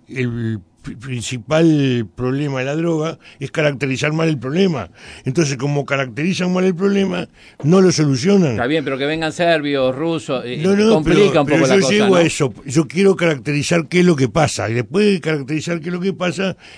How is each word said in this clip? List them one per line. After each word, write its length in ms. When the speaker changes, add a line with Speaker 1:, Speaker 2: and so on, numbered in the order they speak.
Speaker 1:
el 520
pri-, 140
principal 1200
problema 440
de 60
la 100
droga 440
es 120
caracterizar 600
mal 160
el 120
problema. 500
Entonces, 320
como 300
caracterizan 680
mal 140
el 80
problema, 560
no 160
lo 120
solucionan. 640
Speaker 2:
Está 120
bien, 180
pero 140
que 80
vengan 260
serbios, 640
rusos, 500
eh, 180
Speaker 1:
No, 120
no, 200
Speaker 2:
complica 240
Speaker 1:
pero, 220
Speaker 2:
un 60
poco 140
Speaker 1:
pero 60
Speaker 2:
la 80
Speaker 1:
yo 60
Speaker 2:
cosa, 120
Speaker 1:
llego 140
Speaker 2:
¿no? 80
Speaker 1:
a 80
eso. 300
Yo 220
quiero 280
caracterizar 720
qué 120
es 60
lo 100
que 140
pasa. 380
Y 60
después 320
de 160
caracterizar 580
qué 100
es 40
lo 80
que 120
pasa, 440